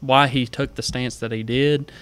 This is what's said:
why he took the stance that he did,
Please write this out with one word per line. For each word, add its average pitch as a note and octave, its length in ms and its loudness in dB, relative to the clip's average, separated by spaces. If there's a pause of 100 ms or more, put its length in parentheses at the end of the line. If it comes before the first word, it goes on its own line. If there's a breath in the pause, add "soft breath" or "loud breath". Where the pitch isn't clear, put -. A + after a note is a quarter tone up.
why C3+ 280 4
he B2 180 0
took - 280 -6
the - 80 -8
stance B2 340 -4
that A#2 160 -6
he A2 100 -4
did, C#3 480 0 (120)